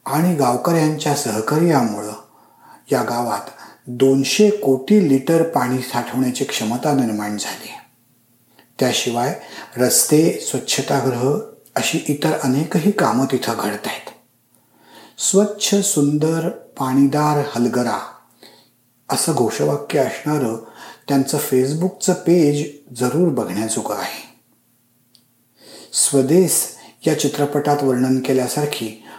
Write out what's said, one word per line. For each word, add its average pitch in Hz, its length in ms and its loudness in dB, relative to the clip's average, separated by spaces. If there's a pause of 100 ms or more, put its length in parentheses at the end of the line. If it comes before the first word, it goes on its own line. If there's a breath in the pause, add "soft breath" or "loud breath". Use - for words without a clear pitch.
आणि 165 280 2
गावकऱ्यांच्या 151 800 2
सहकार्यामुळं 113 1000 0 (800 soft breath)
या 131 100 0
गावात 120 480 -4 (360 loud breath)
दोनशे 135 640 4
कोटी 175 580 2
लिटर 147 340 2
पाणी 127 360 0
साठवण्याची 123 680 -2
क्षमता 123 500 -2
निर्माण 107 360 0
झाली. - 400 -8 (1080 soft breath)
त्याशिवाय 123 600 -2 (360 loud breath)
रस्ते, 151 560 4
स्वच्छतागृह 131 1080 -2 (360)
अशी 160 320 -2
इतर 151 220 0 (140)
अनेकही 156 460 2
कामं 131 340 2
तिथं 127 280 -2 (120)
घडत 104 220 -6
आहेत. - 240 -10 (1080 soft breath)
स्वच्छ, - 560 0
सुंदर, 156 720 2
पाणीदार 139 960 0 (100)
हलगरा 120 640 -2 (920 soft breath)
असं - 260 -2
घोषवाक्य 147 600 -2
असणारं 127 680 -2 (440 loud breath)
त्यांचं 139 300 2
Facebook-चं 151 720 0
पेज 160 680 2 (220)
जरूर 139 280 2
बघण्याजोगं 107 680 -4
आहे. - 360 -10 (1600 loud breath)
स्वदेस 147 840 2 (300 loud breath)
या 156 120 0
चित्रपटात 143 640 0
वर्णन 131 380 2
केल्यासारखी 127 840 -2 (160 loud breath)